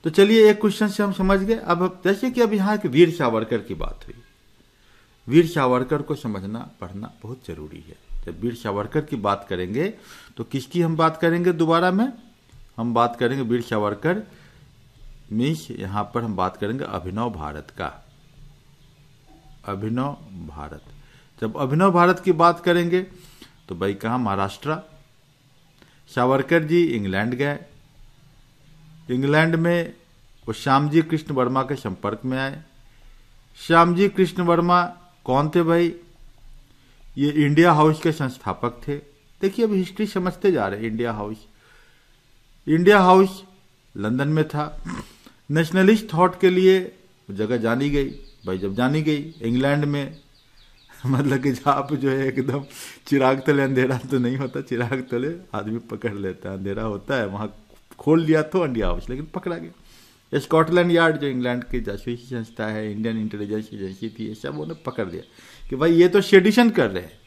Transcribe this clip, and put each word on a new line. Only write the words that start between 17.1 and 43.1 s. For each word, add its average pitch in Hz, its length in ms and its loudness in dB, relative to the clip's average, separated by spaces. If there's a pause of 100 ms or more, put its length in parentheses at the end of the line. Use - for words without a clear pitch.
भारत 76 400 -12
का, 82 220 -10 (1700)
अभिनव 113 520 -6 (320)
भारत। 73 340 -16 (600)
जब 110 140 -6
अभिनव 147 360 2
भारत 175 280 4
की 185 140 2
बात 170 260 4
करेंगे 175 400 2 (680)
तो 92 60 -10
भाई 95 200 -4
कहाँ? 113 240 -4
महाराष्ट्र। 101 580 -4 (1300)
सावरकर 135 520 2
जी 170 240 2
इंग्लैंड 104 480 -2
गए, 143 240 -2 (1500)
इंग्लैंड 147 480 2
में 170 360 0 (520)
वो 113 80 -8
श्यामजी 147 500 2
कृष्ण 156 320 -4
वर्मा 127 280 2
के 131 140 -4
संपर्क 101 480 -6
में 131 140 -4
आए। 139 240 -8 (960)
श्यामजी 170 500 4
कृष्ण 185 340 0
वर्मा 175 400 4 (440)
कौन 143 280 0
थे 175 80 4
भाई? 170 320 2 (1200)
ये 143 160 0
इंडिया 151 400 6
हाउस 156 300 4
के 160 100 2
संस्थापक 123 760 -6
थे। 143 80 -6 (440)
देखिए 196 240 0
अभी 208 140 0
हिस्ट्री 185 280 -2
समझते 185 460 0
जा 113 140 0
रहे 101 140 -6
हैं। 113 60 -4
इंडिया 117 260 -2
हाउस, 107 340 -10 (1200)
इंडिया 180 340 6
हाउस 190 420 6 (520)